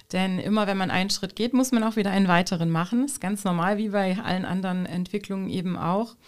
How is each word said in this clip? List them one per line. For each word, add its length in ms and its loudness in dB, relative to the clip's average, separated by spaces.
denn 260 0
immer 300 0
wenn 100 0
man 140 0
einen 180 0
Schritt 260 -4
geht, 180 -2
muss 180 4
man 120 4
auch 120 0
wieder 160 0
einen 160 4
weiteren 420 2
machen. 360 2
Ist 140 -6
ganz 240 -4
normal, 360 2
wie 100 -2
bei 320 2
allen 240 -2
anderen 400 -2
Entwicklungen 640 -4
eben 260 -2
auch. 400 -2